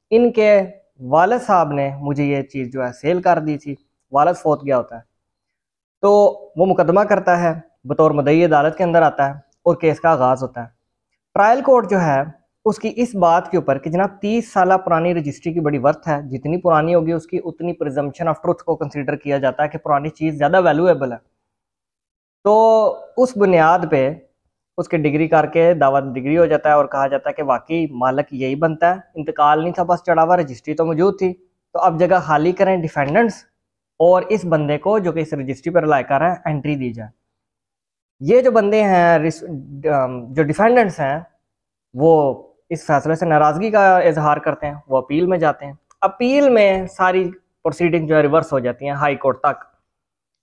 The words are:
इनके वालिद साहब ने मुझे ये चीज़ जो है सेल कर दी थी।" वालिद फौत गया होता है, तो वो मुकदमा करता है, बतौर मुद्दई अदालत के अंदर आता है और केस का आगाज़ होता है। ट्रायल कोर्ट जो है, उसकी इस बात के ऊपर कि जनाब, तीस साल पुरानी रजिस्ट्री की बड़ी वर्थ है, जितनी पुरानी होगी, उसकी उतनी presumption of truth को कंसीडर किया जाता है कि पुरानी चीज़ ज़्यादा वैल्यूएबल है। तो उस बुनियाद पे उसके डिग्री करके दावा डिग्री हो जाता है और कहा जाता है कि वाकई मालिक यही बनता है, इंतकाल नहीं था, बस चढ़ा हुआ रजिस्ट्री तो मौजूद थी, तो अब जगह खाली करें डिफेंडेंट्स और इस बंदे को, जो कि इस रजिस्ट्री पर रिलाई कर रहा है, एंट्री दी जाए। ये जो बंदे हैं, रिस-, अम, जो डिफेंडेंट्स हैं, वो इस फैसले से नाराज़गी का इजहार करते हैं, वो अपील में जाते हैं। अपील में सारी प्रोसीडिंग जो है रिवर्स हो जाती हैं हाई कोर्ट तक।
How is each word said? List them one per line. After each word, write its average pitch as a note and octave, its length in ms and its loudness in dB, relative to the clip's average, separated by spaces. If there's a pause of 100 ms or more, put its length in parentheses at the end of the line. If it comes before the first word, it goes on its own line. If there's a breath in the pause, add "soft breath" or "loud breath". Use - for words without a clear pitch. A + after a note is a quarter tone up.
(120)
इनके A3 480 4 (480)
वालिद F#3 320 2
साहब E3+ 320 0
ने C#3 240 -4
मुझे C#3+ 280 -4
ये C#3 180 -2
चीज़ B2+ 280 -10
जो C3 120 -8
है B2 100 -6
सेल F3 280 -2
कर F3+ 200 0
दी D3+ 180 -6
थी।" C#3+ 180 -12 (360)
वालिद D#3 240 2
फौत D3 280 -2
गया C#3 120 -2
होता A#2 200 -6
है, A2+ 80 -20 (1000)
तो G3+ 100 4 (460)
वो F3+ 80 4
मुकदमा F3+ 380 2
करता F#3 320 0
है, E3 260 -2 (240)
बतौर D#3 260 2
मुद्दई D3 300 2
अदालत D#3 360 2
के F#3+ 60 0
अंदर E3+ 180 2
आता C#3+ 240 0
है C#3+ 160 -8 (240)
और E3+ 80 2
केस D#3+ 260 -2
का E3 100 2
आगाज़ C3 300 2
होता B2 200 -10
है। A#2 60 -12 (680)
ट्रायल A3+ 280 4
कोर्ट B3 240 4
जो F#3+ 120 0
है, D3+ 440 -2 (240)
उसकी G#3+ 220 -4
इस A#3+ 280 -4
बात F3 340 2
के F#3+ 80 0
ऊपर C#3 200 -2
कि D#3 120 -10
जनाब, F#3+ 320 -2
तीस A3+ 300 -4
साल F#3+ 240 2
पुरानी F3 360 0
रजिस्ट्री D#3+ 420 -6
की F3 60 -4
बड़ी D3 180 -2
वर्थ D3 280 0
है, D3 220 -4
जितनी C3+ 280 -6
पुरानी E3+ 360 0
होगी, E3 200 0
उसकी E3+ 260 -6
उतनी E3 440 -8
presumption C#3+ 440 -6
of D#3 100 -2
truth E3+ 240 -4
को E3 140 -4
कंसीडर D3 420 -6
किया C#3+ 220 -4
जाता C3+ 240 -2
है D3+ 60 -2
कि D#3 100 -10
पुरानी D3 300 -2
चीज़ D#3 280 -6
ज़्यादा D3 220 2
वैल्यूएबल D#3 540 2
है। A#2 80 -14 (1200)
तो A3 440 4 (300)
उस B3+ 200 0
बुनियाद F3 520 2
पे D3 360 -2 (520)
उसके E3+ 200 -4
डिग्री D3+ 300 0
करके E3 460 2
दावा C#3 260 2
डिग्री C3+ 340 -6
हो E3+ 120 4
जाता D3+ 240 0
है D3 60 4
और C#3+ 100 2
कहा C3+ 220 -2
जाता C#3 220 -4
है C#3 40 -6
कि - 80 -8
वाकई D3+ 500 -4
मालिक C3 400 -2
यही C3+ 240 -6
बनता E3 360 0
है, F#3 100 -8 (140)
इंतकाल D#3 460 0
नहीं F3 100 -4
था, F3+ 120 -2
बस E3+ 220 -2
चढ़ा D#3+ 160 2
हुआ E3+ 120 2
रजिस्ट्री D3+ 400 -4
तो E3 100 -2
मौजूद E3+ 300 0
थी, F#3 180 -4 (420)
तो F3 40 -6
अब E3+ 200 0
जगह F3+ 220 2
खाली D#3 320 0
करें F#3 280 0
डिफेंडेंट्स D#3+ 640 -2 (560)
और F3+ 220 4
इस F#3+ 220 -4
बंदे D3+ 340 0
को, G#3 220 0
जो F3 120 -4
कि D#3+ 80 -4
इस D#3 140 -6
रजिस्ट्री C#3 380 -8
पर F3 100 0
रिलाई D3 200 0
कर C#3 180 -2
रहा F3 120 0
है, - 140 -10
एंट्री D3+ 300 -4
दी B2+ 160 -6
जाए। A2 180 -14 (1120)
ये A3+ 200 4
जो B3+ 80 4
बंदे G#3+ 320 2
हैं, F3 360 4
रिस-, D#3+ 260 -4
अम, C#3 840 -4
जो C#3+ 120 0
डिफेंडेंट्स G3+ 580 2
हैं, D3 260 -4 (680)
वो C#3+ 540 2 (220)
इस E3 160 -10
फैसले D#3+ 300 0
से F3 100 -4
नाराज़गी D#3 440 2
का G3 300 4
इजहार D3+ 380 2
करते D3 280 -6
हैं, D3 220 -10
वो C3 120 0
अपील D3+ 260 -2
में F3+ 120 0
जाते D3 280 -2
हैं। C#3+ 120 -16 (240)
अपील C4 480 2
में G3 360 2
सारी F#3 380 0
प्रोसीडिंग E3 840 -4
जो D#3 80 2
है D3+ 60 4
रिवर्स D3+ 300 0
हो C3+ 80 0
जाती A#2+ 260 -6
हैं C#3+ 80 -6
हाई C#3+ 220 -2
कोर्ट C3 200 -2
तक। C#3 200 -2 (880)